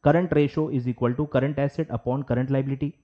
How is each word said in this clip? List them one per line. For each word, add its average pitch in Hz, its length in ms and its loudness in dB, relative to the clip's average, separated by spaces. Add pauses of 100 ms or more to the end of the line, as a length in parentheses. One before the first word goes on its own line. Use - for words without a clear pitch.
current 160 300 4
ratio 151 380 2
is 123 160 -2
equal 120 260 0
to 147 160 -2
current 139 300 0
asset 139 320 -2
upon 127 320 -4
current 131 260 -2
liability। 135 400 -2 (140)